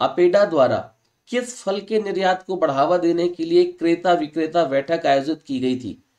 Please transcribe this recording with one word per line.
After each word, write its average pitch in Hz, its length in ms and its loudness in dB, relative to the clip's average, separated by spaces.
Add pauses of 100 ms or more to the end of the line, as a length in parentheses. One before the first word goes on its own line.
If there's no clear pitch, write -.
अपेडा 180 440 2
द्वारा 127 500 0 (340)
किस - 340 -6
फल 196 180 -4
के 214 220 -2
निर्यात 185 400 -2
को 190 140 -8
बढ़ावा 156 420 0
देने 170 300 0
के 170 160 -6
लिए 175 200 4
क्रेता 170 480 0
विक्रेता 160 520 0
बैठक 139 420 -2
आयोजित 139 360 0
की 131 180 -6
गई 127 180 -2
थी? 107 260 -12 (140)